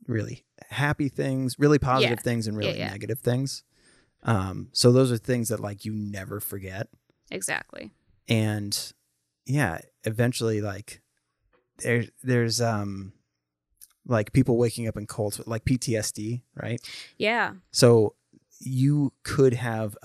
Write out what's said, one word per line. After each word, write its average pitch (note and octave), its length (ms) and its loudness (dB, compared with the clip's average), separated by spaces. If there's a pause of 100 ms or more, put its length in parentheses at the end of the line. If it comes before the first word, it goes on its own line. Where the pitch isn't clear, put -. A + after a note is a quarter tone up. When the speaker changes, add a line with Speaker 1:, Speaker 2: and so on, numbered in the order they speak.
Speaker 1:
really - 380 -4 (240)
happy C#3+ 400 0
things, C3 500 -4
really D3 200 6
positive B2+ 400 2
Speaker 2:
Yeah. - 40 -8
Speaker 1:
things, A#2 240 -2
and G#2+ 80 -4
Speaker 2:
Yeah, G#2 140 -2
Speaker 1:
really - 100 -4
Speaker 2:
yeah. F#2+ 120 -6
Speaker 1:
negative G#2+ 280 -8
things. B2+ 440 -2 (600)
Um, F#2+ 480 0
so B2 200 6
those C3 200 6
are A#2 60 0
things A#2+ 320 -2
that, G#2+ 100 -4
like, G#2 240 -8
you G#2+ 100 -6
never G2+ 460 -8
forget. F#2+ 480 -10 (420)
Speaker 2:
Exactly. - 640 -8 (380)
Speaker 1:
And, G#2 640 0 (520)
yeah, C3 340 0 (260)
eventually, A2 560 0
like, G2+ 400 -8 (760)
there, A#2+ 260 0 (180)
there's, A#2+ 380 2
um, G2+ 520 -2 (920)
like, A2 240 2
people B2+ 260 4
waking A#2 300 0
up G#2+ 100 -4
in G#2+ 80 -8
cults G#2 320 -4
with, - 100 -12
like, A2+ 180 -4
P B2+ 120 4
T A#2 200 -2
S G#2+ 140 -2
D, A2+ 320 -6 (120)
right? A2+ 240 -6 (380)
Speaker 2:
Yeah. G#3+ 380 0 (160)
Speaker 1:
So A#2 440 6 (440)
you C3+ 520 2 (120)
could C3 320 4
have, A2 500 -4